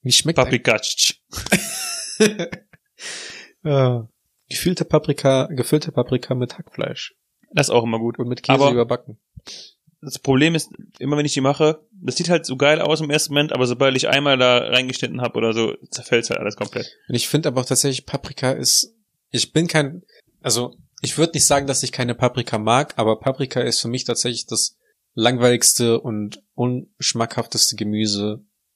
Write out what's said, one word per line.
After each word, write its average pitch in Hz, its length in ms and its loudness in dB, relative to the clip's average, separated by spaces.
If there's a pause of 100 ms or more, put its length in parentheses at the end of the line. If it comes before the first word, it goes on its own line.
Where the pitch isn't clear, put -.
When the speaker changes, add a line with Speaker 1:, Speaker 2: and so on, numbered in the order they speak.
Speaker 1:
Wie 123 100 -2
schmeckt 165 260 2
Speaker 2:
Paprika. 127 420 2 (1400)
Speaker 1:
<laughs> 208 200 4 (1200)
Ja. 127 440 2 (420)
Gefüllte - 360 0
Paprika, 139 680 2
gefüllte 147 400 0
Paprika 127 420 0
mit 123 240 -4
Hackfleisch. - 580 -8 (360)
Speaker 2:
Das 147 160 0
ist - 40 -2
auch 117 120 4
immer 113 160 -2
gut. 117 200 -6
Speaker 1:
Und 120 80 -4
mit 123 160 -6
Käse 135 180 2
Speaker 2:
Aber 139 100 4
Speaker 1:
überbacken. 120 480 -2 (800)
Speaker 2:
das 147 180 -12
Problem 143 360 2
ist, - 160 -4 (280)
immer 147 180 -2
wenn 147 80 0
ich 147 80 -2
die 139 80 0
mache, 151 500 2
das 170 240 -8
sieht 170 140 -4
halt 175 160 2
so 131 120 -6
geil 151 240 4
aus 151 200 0
im 147 80 -4
ersten 147 240 -2
Moment, 147 200 0
aber 127 140 2
sobald 131 300 2
ich - 100 0
einmal 139 300 2
da 123 220 4
reingeschnitten 127 640 -2
hab 120 140 -4
oder 113 180 0
so, 113 220 0 (140)
zerfällt's 117 400 -2
halt - 100 -2
alles 107 160 -4
komplett. - 340 -8 (200)
Speaker 1:
Und 120 60 -2
ich 120 120 0
find 156 180 0
aber 131 160 0
auch 123 40 -4
tatsächlich, 135 400 0
Paprika - 460 -4
ist, - 440 0 (340)
ich - 220 -4
bin 165 160 2
kein, 156 360 -2 (380)
also, 120 360 -2 (240)
ich - 160 -6
würd 165 160 2
nicht 156 120 2
sagen, 143 220 2
dass 135 160 -2
ich 123 80 -6
keine 120 240 -4
Paprika 120 420 0
mag, 117 400 2
aber 110 220 2
Paprika 135 420 -2
ist 123 200 -2
für 117 80 -6
mich 120 160 -6
tatsächlich 120 420 -4
das - 300 -4 (380)
langweiligste 120 840 4
und 107 420 -6 (120)
unschmackhafteste 120 1200 -2
Gemüse, 107 680 -2 (300)